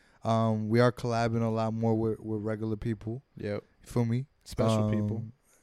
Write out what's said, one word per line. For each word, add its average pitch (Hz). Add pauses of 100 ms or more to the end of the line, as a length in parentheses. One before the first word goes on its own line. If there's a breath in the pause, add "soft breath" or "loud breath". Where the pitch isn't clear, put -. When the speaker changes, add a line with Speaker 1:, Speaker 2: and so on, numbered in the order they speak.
(240 soft breath)
Speaker 1:
Um, 110
we 117
are 120
collabing 117
a 113
lot 113
more 113
with, 110
with 110
regular 110
people. 110 (140)
Speaker 2:
Yep. 104 (180)
Speaker 1:
You -
feel 123
me? 120 (160)
Speaker 2:
Special 110
people. 107
Speaker 1:
Um, 110 (320)